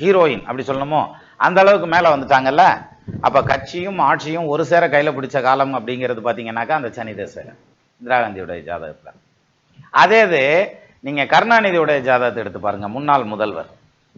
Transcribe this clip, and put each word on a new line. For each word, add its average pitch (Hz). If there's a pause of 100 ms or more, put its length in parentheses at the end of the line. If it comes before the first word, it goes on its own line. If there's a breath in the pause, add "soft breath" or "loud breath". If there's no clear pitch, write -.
ஹீரோயின் 165
அப்படி 123
சொல்லணுமோ, 139 (460 loud breath)
அந்த 180
அளவுக்கு 190
மேல 170
வந்துட்டாங்கல்ல. 135 (560)
அப்ப 127
கட்சியும் 175 (100)
ஆட்சியும் 156
ஒரு 156
சேர 170
கையில 147
பிடிச்ச 135
காலம் 135
அப்படிங்கிறது 123
பாத்தீங்கன்னாக்கா 117
அந்த 123
சனி 110
தசையில, 87 (460)
இந்திரா 123
காந்தியுடைய 92
ஜாதகத்துல. 80 (880 soft breath)
அதே 202
இது 151 (560 soft breath)
நீங்க 143
கருணாநிதியுடைய 175
ஜாதகத்தை 123
எடுத்து 101
பாருங்க, 101
முன்னாள் 135
முதல்வர், 101 (500)